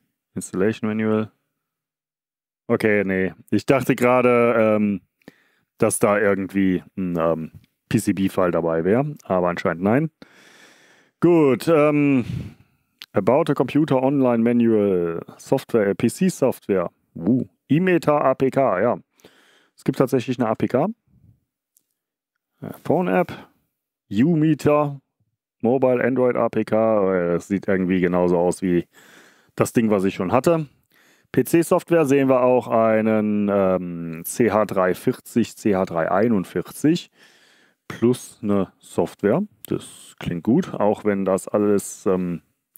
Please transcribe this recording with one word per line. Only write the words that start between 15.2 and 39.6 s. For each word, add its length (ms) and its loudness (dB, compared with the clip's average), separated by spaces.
Software, 500 0
äh, 80 0
P-C-Software. 960 -2
Uh, 320 -2
E-Meter 520 2
A 120 2
P 160 -2
K, 320 0
ja. 180 0
Es 60 -20
gibt 160 -4
tatsächlich 400 -2
eine 100 -2
A 60 -2
P 120 -4
K. 220 -2
Äh, 80 -14
Phone-App, 680 -2
U-Meter, 880 2
Mobile 420 2
Android 320 0
A 140 0
P 160 -2
K. 480 0
Äh, 200 0
das 140 -4
sieht 200 -4
irgendwie 340 0
genauso 380 2
aus 240 -2
wie 240 0
das 160 -2
Ding, 200 2
was 120 0
ich 120 -2
schon 160 -6
hatte. 360 2
P-C-Software 720 2
sehen 240 2
wir 120 4
auch 260 2
einen, 840 0
ähm, 760 -2
C 260 0
H 140 2
drei 300 0
vierzig, 640 -4
C 180 -2
H 100 0
drei 240 -4
einundvierzig 1040 -2
plus 540 -2
eine 380 -2
Software. 640 -2